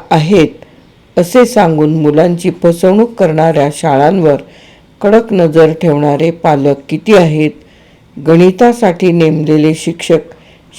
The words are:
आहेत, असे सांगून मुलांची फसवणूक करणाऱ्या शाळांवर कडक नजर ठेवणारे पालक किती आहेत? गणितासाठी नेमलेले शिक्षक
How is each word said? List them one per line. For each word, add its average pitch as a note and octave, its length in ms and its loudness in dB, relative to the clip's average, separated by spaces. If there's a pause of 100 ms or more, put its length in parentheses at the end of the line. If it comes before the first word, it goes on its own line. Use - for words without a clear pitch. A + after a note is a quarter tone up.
(120)
आहेत, E3 380 2 (680)
असे G3+ 280 2
सांगून D#3+ 560 0
मुलांची E3+ 500 0 (120)
फसवणूक F#3+ 500 0
करणाऱ्या D#3 600 0
शाळांवर D3+ 680 0 (600)
कडक A3 320 0
नजर D#3+ 400 2
ठेवणारे D3 580 -2
पालक C#3+ 440 -2 (140)
किती D#3+ 260 0
आहेत? D#3 360 2 (760)
गणितासाठी F#3 840 2
नेमलेले D#3 600 0
शिक्षक E3 460 -4 (600)